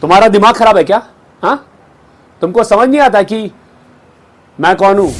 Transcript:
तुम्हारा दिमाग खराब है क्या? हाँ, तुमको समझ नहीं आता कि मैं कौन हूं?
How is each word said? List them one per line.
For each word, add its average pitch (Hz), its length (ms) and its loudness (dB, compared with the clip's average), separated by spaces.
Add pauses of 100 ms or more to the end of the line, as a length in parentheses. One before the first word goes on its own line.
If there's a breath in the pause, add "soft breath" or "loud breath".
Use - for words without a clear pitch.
तुम्हारा 190 280 2
दिमाग 208 260 2
खराब 226 220 2
है 165 80 2
क्या? 202 180 -2 (400)
हाँ, 277 240 -6 (720)
तुमको 185 240 -2
समझ 220 240 0
नहीं 285 120 0
आता 214 220 2
कि 214 280 -6 (1080)
मैं 175 160 0
कौन 196 220 -2
हूं? 196 200 -2